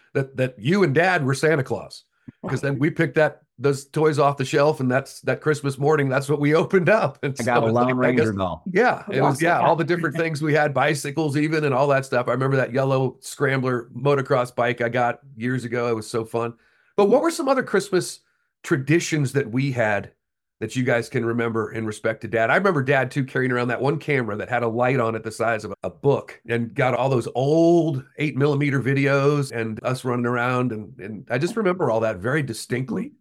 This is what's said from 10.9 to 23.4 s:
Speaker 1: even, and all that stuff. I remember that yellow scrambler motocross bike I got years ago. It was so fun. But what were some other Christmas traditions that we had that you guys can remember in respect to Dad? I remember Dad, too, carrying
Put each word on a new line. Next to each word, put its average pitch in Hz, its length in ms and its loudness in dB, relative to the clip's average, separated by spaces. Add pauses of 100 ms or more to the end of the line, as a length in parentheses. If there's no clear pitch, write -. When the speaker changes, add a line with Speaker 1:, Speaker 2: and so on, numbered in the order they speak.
Speaker 1:
even, 151 280 0
and 139 100 2
all 135 140 2
that 135 180 2
stuff. 123 220 0
I 120 60 0
remember 135 240 0
that 120 160 0
yellow 131 480 0
scrambler 131 720 -2
motocross 131 580 0
bike 120 280 -2
I 117 80 0
got 120 320 -2 (140)
years 123 300 -4
ago. 120 220 -2
It 117 80 0
was 110 120 -6
so 113 180 -4
fun. 117 280 -4 (420)
But 208 140 4
what 262 140 4
were 330 80 0
some 320 180 -2
other 262 140 2
Christmas 185 560 -2 (420)
traditions 147 720 0
that 127 160 -2
we 135 220 -2
had 107 400 -2 (500)
that 110 140 -6
you 131 80 0
guys 120 260 0
can 120 160 -2
remember 113 480 -2
in 113 120 -6
respect 110 360 -4
to 117 60 -10
Dad? 113 220 0
I 139 60 4
remember 185 260 2
Dad, 131 300 0
too, 139 140 -2
carrying 131 260 -2